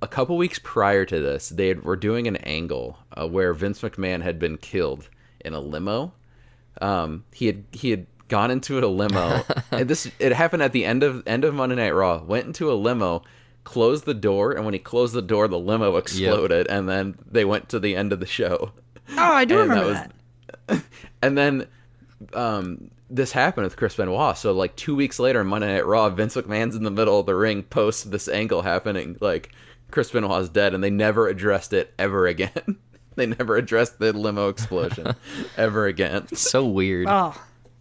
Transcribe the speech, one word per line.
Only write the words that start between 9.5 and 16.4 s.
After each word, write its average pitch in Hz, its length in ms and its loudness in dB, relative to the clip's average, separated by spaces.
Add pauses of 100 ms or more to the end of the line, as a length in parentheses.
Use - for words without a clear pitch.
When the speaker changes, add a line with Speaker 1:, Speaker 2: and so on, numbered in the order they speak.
Speaker 2:
<laughs> - 140 -8
Speaker 1:
and 123 180 0
this, 147 200 -2 (100)
it 127 120 4
happened 160 320 2
at 131 80 2
the 113 140 0
end 120 180 2
of, 131 240 0
end 120 160 0
of 151 100 2
Monday 131 220 -2
Night 110 200 0
Raw. 87 280 2
Went 104 240 -2
into 160 240 -2
a 123 40 2
limo, 101 480 0 (400)
closed 123 420 2
the 147 80 -2
door, 101 380 0
and 117 120 -4
when 107 100 -2
he 95 60 -4
closed 120 340 0
the 120 80 -2
door, 107 260 2
the 87 120 -2
limo 101 360 2
Speaker 2:
Yep. 92 80 2
Speaker 1:
exploded, 95 640 2